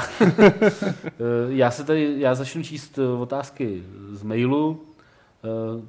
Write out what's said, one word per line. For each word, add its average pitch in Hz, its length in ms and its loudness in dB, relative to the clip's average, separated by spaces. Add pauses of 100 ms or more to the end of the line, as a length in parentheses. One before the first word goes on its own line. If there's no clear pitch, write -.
(120)
<laughs> - 100 -2
eh, 202 880 4 (360)
já 131 240 4
se 143 120 -6
tady, 151 340 0
já 131 180 2
začnu 135 280 -6
číst, 147 360 -10
eh, 131 80 0 (140)
otázky 123 600 -6 (280)
z 104 120 -14
mailu, 135 600 0 (600)
eh, 113 460 -6